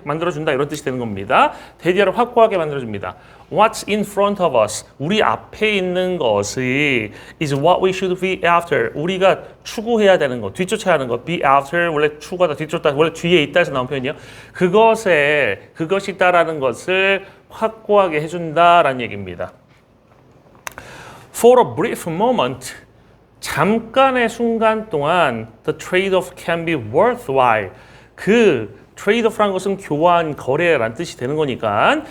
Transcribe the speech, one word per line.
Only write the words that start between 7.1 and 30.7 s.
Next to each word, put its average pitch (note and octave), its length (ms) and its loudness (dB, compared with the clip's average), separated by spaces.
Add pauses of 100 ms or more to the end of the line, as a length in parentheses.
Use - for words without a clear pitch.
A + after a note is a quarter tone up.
is C#3 100 -4
what D3 300 2
we F#3 80 4
should F#3 300 -4
be F#3 240 -4
after, E3+ 500 0
우리가 F#3 440 0 (260)
추구해야 G#3+ 540 2
되는 B2+ 220 -2
것, G2 140 -8
뒤쫓아야 F#3+ 400 -2
하는 C3+ 140 -2
것. A#2 160 -4
Be E3+ 200 -4
after, C#3+ 480 2
원래 D3 280 0
추구하다, F3 340 -2
뒤쫓다, D#3 400 -2
원래 D#3+ 180 2
뒤에 E3+ 320 2
있다 D3 160 0
해서 D#3 120 0
나온 B2+ 160 -2
표현이요. C3+ 240 -4 (400)
그것에, E3+ 1200 2
그것이 G3 380 -4
있다라는 E3+ 480 2
것을 F#3 640 0 (240)
확고하게 G3+ 720 0
해준다라는 E3 800 2
얘기입니다. F#2+ 540 -10 (1800)
For A#3+ 320 6
a A#2+ 80 -10
brief F3 340 -4
moment, E3 640 -2 (680)
잠깐의 A#3 880 0
순간 A3+ 600 0
동안 C#3+ 600 0 (160)
the D3+ 120 -4
trade-off F#3 600 -2
can E3+ 280 -4
be E3 120 -2
worthwhile, B2+ 920 2 (440)
그 F3+ 720 0 (100)
트레이드 A3+ 320 0
오프라는 G3+ 240 -2
것은 F#3+ 240 -4
교환, E3 580 0
거래라는 C3+ 600 0